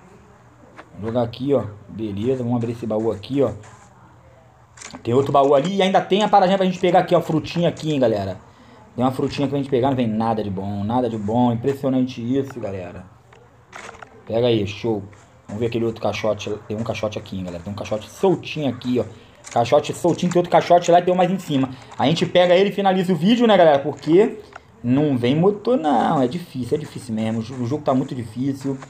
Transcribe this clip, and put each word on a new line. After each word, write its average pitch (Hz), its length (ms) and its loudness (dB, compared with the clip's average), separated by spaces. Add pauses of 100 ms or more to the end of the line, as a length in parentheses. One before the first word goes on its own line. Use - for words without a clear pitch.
(1000)
Vou 104 100 -8
jogar 120 140 0
aqui, 131 320 -2
ó. 117 100 0 (240)
Beleza, 110 540 -4
vamos 120 140 -2
abrir 117 160 -2
esse 117 140 -10
baú 110 260 0
aqui, 131 300 -2
ó. 110 100 2 (1500)
Tem 117 120 -2
outro 139 180 2
baú 139 220 6
ali 170 220 2
e 190 60 2
ainda 190 180 2
tem 196 220 0
a 208 60 2
paradinha 196 300 4
pra 185 80 0
gente 180 120 -2
pegar 180 220 4
aqui, 175 140 2
ó. 160 60 4
Frutinha 165 480 -2
aqui, 156 240 -4
hein, 139 80 -2
galera. 101 380 0 (560)
Tem 120 100 -2
uma 131 80 0
frutinha 143 340 -2
pra 143 120 -4
gente 135 120 -6
pegar, 131 200 2
não 131 60 0
vem 120 120 0
nada 110 340 0
de 101 80 -6
bom, 98 320 -6
nada 120 260 0
de 110 100 -4
bom. 117 340 0
Impressionante 131 680 -2
isso, 123 380 -4
galera. 92 460 -10 (1200)
Pega 117 220 0
aí, 110 180 2
show. 104 380 -4 (420)
Vamos 104 140 -10
ver 120 60 0
aquele 113 180 -2
outro 110 180 -4
caixote. 104 480 -4 (160)
Tem 107 100 -8
um 113 60 -6
caixote 110 360 -6
aqui, 107 180 -10
hein, 92 80 -6
galera. 87 180 -10
Tem 101 100 -10
um 98 40 -10
caixote - 340 -8
soltinho 156 580 -2
aqui, 123 300 -4
ó. 107 60 0 (480)
Caixote 147 400 2
soltinho, 170 400 0
tem 180 80 4
outro 175 100 -2
caixote 170 400 4
lá 175 80 8
e 175 40 4
tem 180 120 2
um - 20 0
mais 180 140 2
em 190 80 -2
cima. 135 320 -2 (260)
A 113 100 0
gente 170 200 2
pega 175 280 4
ele 196 160 4
e - 20 -2
finaliza 190 400 0
o 170 40 2
vídeo, 226 300 4
né, 208 100 6
galera? 156 220 8
Porque 151 600 2 (440)
não 135 340 2
vem 120 200 2
motor, 202 400 2
não. 247 440 0
É 127 60 4
difícil, 127 500 -6
é 156 40 -6
difícil 117 340 -10
mesmo. 110 260 -2
O - 20 -4
jo-, 127 120 -12
o 123 120 -6
jogo 147 180 -4
tá 139 100 2
muito 131 200 -2
difícil. 131 600 -6 (140)